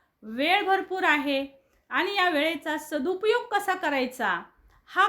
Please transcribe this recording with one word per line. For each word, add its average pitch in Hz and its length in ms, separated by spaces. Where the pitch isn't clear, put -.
वेळ 302 440
भरपूर 370 380
आहे 285 420
आणि 349 260
या 370 120
वेळेचा 320 500
सदुपयोग 370 760
कसा 403 200
करायचा 254 680
हा 381 220